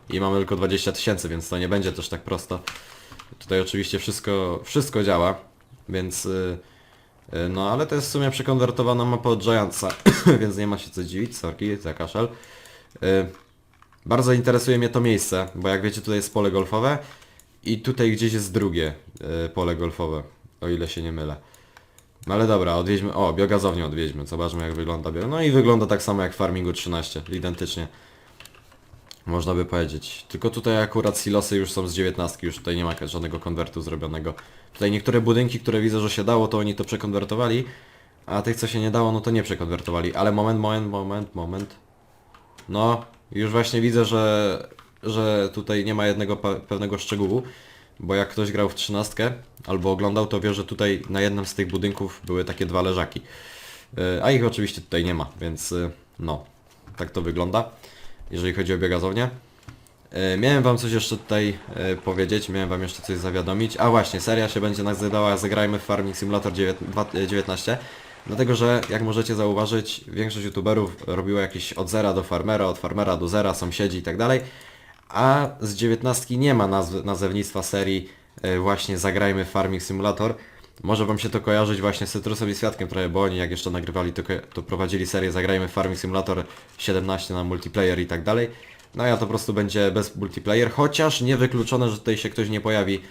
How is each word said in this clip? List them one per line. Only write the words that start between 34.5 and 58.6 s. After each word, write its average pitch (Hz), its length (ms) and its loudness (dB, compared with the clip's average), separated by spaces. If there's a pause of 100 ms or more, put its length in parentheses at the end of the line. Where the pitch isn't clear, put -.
Tutaj 101 180 0
niektóre 107 300 2
budynki, 117 400 2
które 110 200 0
widzę, 107 200 2
że 104 100 0
się 104 140 -2
dało, 113 240 4
to 110 100 0
oni 104 160 0
to 104 100 -4
przekonwertowali. 110 800 0 (640)
A 101 160 -2
tych, 113 140 0
co 113 100 -4
się 110 140 -2
nie 110 100 0
dało, 113 220 4
no 110 80 2
to 113 100 -2
nie 113 120 4
przekonwertowali. 87 720 -2
Ale 101 180 2
moment, 107 280 2
moment, 107 300 0
moment, 101 440 -6
moment. 92 420 -8 (920)
No, 113 360 2 (280)
już 107 180 0
właśnie 117 300 2
widzę, 117 240 6
że, 107 640 2 (340)
że 107 520 2
tutaj 104 300 0
nie 110 100 0
ma 104 120 2
jednego 101 300 2
pe-, 98 240 -2
pewnego 101 380 -4
szczegółu. 101 440 0 (580)
Bo 90 140 0
jak 101 140 2
ktoś 101 240 -2
grał 101 160 2
w 92 60 -6
trzynastkę 107 580 -2 (340)
albo 95 260 0
oglądał, 101 340 2
to 101 140 -2
wie, 101 140 2
że 98 100 -4
tutaj 101 460 0
na 98 100 0
jednym 101 260 0
z - 80 -10
tych 95 140 -2
budynków 95 560 -4
były 90 200 0
takie 92 220 -4
dwa 90 160 0
leżaki. 92 380 0 (800)
E, 92 260 0
a 120 60 4
ich 123 140 4
oczywiście 107 360 -2
tutaj 85 240 0
nie 87 100 0
ma, 76 120 -4 (140)
więc, 82 320 -6
e, 87 180 -2 (280)
no, 78 260 -4 (520)
tak 85 140 -8
to 90 120 -4
wygląda, 87 480 0 (600)
jeżeli 87 240 -2
chodzi 92 200 0